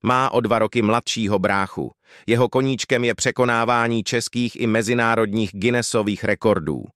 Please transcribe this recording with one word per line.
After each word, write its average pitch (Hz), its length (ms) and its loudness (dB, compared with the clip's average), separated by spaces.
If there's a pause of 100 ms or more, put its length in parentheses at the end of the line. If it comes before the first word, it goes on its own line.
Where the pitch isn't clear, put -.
Má 127 260 2
o 123 100 2
dva 113 180 0
roky 110 240 0
mladšího 107 560 0
bráchu. 95 540 -2 (340)
Jeho 117 220 2
koníčkem 131 560 0
je 117 100 2
překonávání 117 880 0
českých 120 560 -4
i 117 60 0
mezinárodních 113 880 0
Guinnessových 107 720 -2
rekordů. 87 600 0 (120)